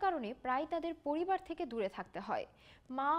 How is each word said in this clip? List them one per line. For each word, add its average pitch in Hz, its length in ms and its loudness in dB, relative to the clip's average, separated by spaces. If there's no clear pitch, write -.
কারণে 302 240 2
প্রায় 269 280 2
তাদের 330 200 -2
পরিবার 349 320 2
থেকে 339 240 -4
দূরে 226 240 0
থাকতে 175 300 -8
হয়। 220 200 -2
মা, 277 200 2